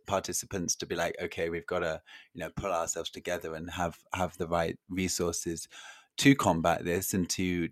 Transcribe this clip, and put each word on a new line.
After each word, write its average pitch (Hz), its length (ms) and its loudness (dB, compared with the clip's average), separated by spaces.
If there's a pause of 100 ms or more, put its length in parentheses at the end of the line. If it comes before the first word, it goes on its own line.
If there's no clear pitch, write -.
participants 95 680 -2
to 87 100 -8
be 92 80 -6
like, 85 280 -2
"Okay, 87 260 -2
we've 85 180 -4
gotta, 85 360 -2 (320)
you 85 60 -10
know, 82 140 -6
pull 101 160 -2
ourselves 82 380 -2
together 85 460 -6
and 82 160 -8
have, 82 260 -2 (160)
have 92 240 0
the 87 100 -4
right 85 320 0 (120)
resources 87 800 -2 (480)
to 139 200 8
combat 85 480 4
this 87 280 0
and 90 160 2
to, 90 440 0